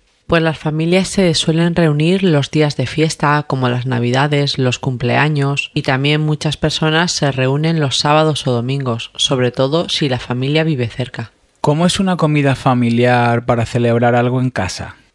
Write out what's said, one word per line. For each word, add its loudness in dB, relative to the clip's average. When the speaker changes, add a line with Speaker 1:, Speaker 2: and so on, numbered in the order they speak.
Speaker 1:
Pues 2
las -2
familias 0
se 2
suelen 0
reunir 2
los 2
días 0
de -2
fiesta, 0
como 0
las -2
Navidades, 0
los 0
cumpleaños, -2
y -4
también 0
muchas -2
personas 0
se -2
reúnen 0
los -2
sábados 2
o 2
domingos, -4
sobre 0
todo 0
si -2
la -2
familia -2
vive -2
cerca. -10
Speaker 2:
¿Cómo 2
es 0
una 0
comida 2
familiar 2
para 0
celebrar 2
algo 2
en 0
casa? -8